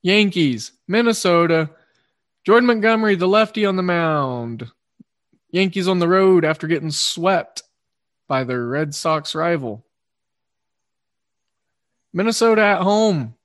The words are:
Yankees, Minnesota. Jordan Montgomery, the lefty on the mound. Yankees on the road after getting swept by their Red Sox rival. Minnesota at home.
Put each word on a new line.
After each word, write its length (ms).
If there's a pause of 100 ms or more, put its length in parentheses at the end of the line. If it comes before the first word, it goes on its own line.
Yankees, 680 (160)
Minnesota. 800 (720)
Jordan 220
Montgomery, 480
the 120
lefty 380
on 120
the 60
mound. 880 (800)
Yankees 380
on 100
the 100
road 360
after 220
getting 240
swept 720 (640)
by 160
their 220
Red 280
Sox 400
rival. 520 (2250)
Minnesota 480
at 220
home. 520 (100)